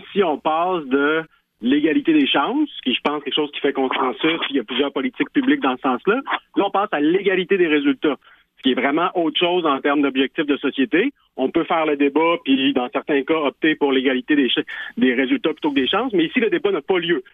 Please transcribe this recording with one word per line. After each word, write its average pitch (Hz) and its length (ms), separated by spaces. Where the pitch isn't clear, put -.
si 196 100
on 151 140
passe 165 480
de 143 380
l'égalité 147 520
des 147 140
chances, 233 420
qui - 100
je - 100
pense 147 200
quelque 123 120
chose 147 180
qui - 60
fait 139 140
consensus, 139 680
il 139 80
y - 20
a 117 40
plusieurs 131 300
politiques 131 380
publiques 139 300
dans 131 160
ce - 40
sens-là. 147 400
Là, 170 120
on 190 40
passe 196 200
à 151 80
l'égalité 185 580
des 175 100
résultats, 147 500
ce - 60
qui 135 80
est 117 80
vraiment 147 360
autre 160 240
chose 175 260
en 139 160
termes 147 200
d'objectifs 135 460
de 139 100
société. 143 540
On 131 120
peut 165 160
faire 165 200
le 151 120
débat, 147 460
puis 135 300
dans 123 180
certains 139 320
cas, 160 120
opter 156 400
pour 143 160
l'égalité 131 440
des 131 140
ch-, 117 160
des 127 160
résultats 131 380
plutôt 151 200
que 139 80
des 127 80
chances, 214 260
mais 165 120
ici, 202 140
le 226 100
débat 175 220
n'a 170 100
pas 185 180
lieu. 170 240